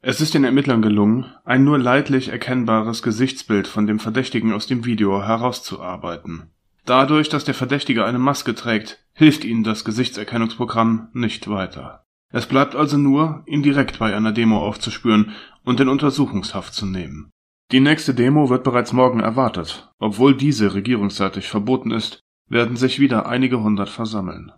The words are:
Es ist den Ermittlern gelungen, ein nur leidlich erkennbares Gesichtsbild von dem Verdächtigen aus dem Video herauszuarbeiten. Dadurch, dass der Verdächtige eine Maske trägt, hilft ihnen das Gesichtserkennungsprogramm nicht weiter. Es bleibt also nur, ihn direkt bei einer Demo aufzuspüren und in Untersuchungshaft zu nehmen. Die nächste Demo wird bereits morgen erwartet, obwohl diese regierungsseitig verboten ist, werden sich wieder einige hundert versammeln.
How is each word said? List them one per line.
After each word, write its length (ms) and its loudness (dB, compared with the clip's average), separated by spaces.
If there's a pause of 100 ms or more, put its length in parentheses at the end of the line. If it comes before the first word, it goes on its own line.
Es 180 -4
ist 140 0
den 100 6
Ermittlern 360 2
gelungen, 520 2 (120)
ein 200 4
nur 140 4
leidlich 500 0
erkennbares 720 -2
Gesichtsbild 680 0
von 180 0
dem 120 0
Verdächtigen 540 -2
aus 140 -6
dem 180 -2
Video 380 0
herauszuarbeiten. 1300 -6 (360)
Dadurch, 420 4
dass 160 -2
der 100 -2
Verdächtige 500 -2
eine 140 -2
Maske 360 -2
trägt, 440 -4 (140)
hilft 320 6
ihnen 200 0
das 200 -4
Gesichtserkennungsprogramm 1300 -2
nicht 360 -6
weiter. 560 -8 (280)
Es 140 -4
bleibt 280 2
also 220 0
nur, 500 2
ihn 160 -2
direkt 360 2
bei 160 -2
einer 180 0
Demo 260 4
aufzuspüren 760 0 (320)
und 160 0
in 80 6
Untersuchungshaft 840 -2
zu 140 -8
nehmen. 440 -8 (420)
Die 80 4
nächste 340 2
Demo 360 2
wird 140 0
bereits 280 0
morgen 280 2
erwartet, 800 -4
obwohl 360 4
diese 400 0
regierungsseitig 760 -2
verboten 420 -2
ist, 300 -6 (280)
werden 280 0
sich 220 0
wieder 280 2
einige 340 0
hundert 280 0
versammeln. 680 -8